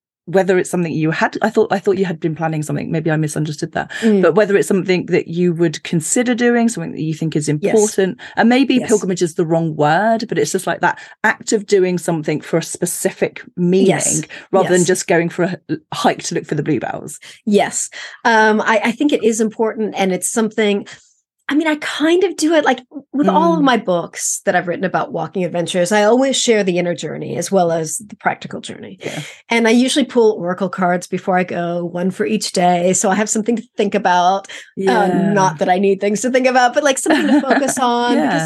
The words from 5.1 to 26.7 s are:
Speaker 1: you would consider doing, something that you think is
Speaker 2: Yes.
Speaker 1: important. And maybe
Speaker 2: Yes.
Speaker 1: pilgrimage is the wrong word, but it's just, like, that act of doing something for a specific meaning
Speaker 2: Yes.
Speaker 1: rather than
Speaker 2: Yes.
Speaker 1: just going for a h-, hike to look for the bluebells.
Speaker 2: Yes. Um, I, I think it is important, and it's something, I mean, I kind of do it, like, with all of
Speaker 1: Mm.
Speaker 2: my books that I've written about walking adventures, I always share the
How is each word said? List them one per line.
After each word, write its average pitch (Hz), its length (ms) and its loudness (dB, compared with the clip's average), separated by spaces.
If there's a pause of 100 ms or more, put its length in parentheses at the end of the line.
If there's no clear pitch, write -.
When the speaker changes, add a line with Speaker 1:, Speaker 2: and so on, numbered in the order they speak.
Speaker 1:
you 175 280 0
would 165 280 0
consider 226 520 0
doing, 240 340 2
something 170 220 -6
that - 100 -8
you 156 140 -4
think 160 200 -4
is 151 140 -2
Speaker 2:
Yes. 151 240 -2
Speaker 1:
important. 202 460 2 (160)
And 214 120 4
maybe 254 280 4
Speaker 2:
Yes. 185 140 0
Speaker 1:
pilgrimage 190 340 0
is 165 100 -2
the 180 140 -2
wrong 165 280 0
word, 185 540 2
but 170 80 -4
it's - 140 0
just, 185 160 -4
like, 170 140 -4
that 175 180 0 (240)
act - 280 -2
of 208 140 0
doing 185 320 2
something 160 440 -4
for - 160 -4
a 160 40 2
specific - 800 -4 (160)
meaning 185 300 4
Speaker 2:
Yes. 156 340 0 (300)
Speaker 1:
rather 185 180 2
than 180 120 4
Speaker 2:
Yes. 170 60 2
Speaker 1:
just 180 200 -2
going 170 220 2
for 170 160 -2
a 185 220 -6
h-, - 120 -6 (160)
hike - 260 -2
to - 140 -8
look 165 100 -6
for - 80 -6
the 147 80 -2
bluebells. - 580 -6 (280)
Speaker 2:
Yes. - 420 0 (340)
Um, 214 380 4
I, 220 220 2
I 240 80 0
think 294 200 0
it 226 120 0
is 226 180 2
important, 220 560 -2
and 190 160 0
it's - 160 -4
something, 214 560 0 (680)
I 277 40 0
mean, 320 120 2
I 302 100 0
kind 330 460 0
of 349 120 -2
do 320 180 0
it, 311 100 4
like, 247 180 0 (300)
with 294 160 0
all 330 280 4
of 302 60 0
Speaker 1:
Mm. - 20 4
Speaker 2:
my 247 140 4
books - 680 -4
that 185 100 0
I've 180 120 0
written 175 180 -4
about 165 280 -4
walking 170 300 -4
adventures, 175 480 -2
I 208 120 4
always 254 340 4
share 214 260 2
the 180 140 0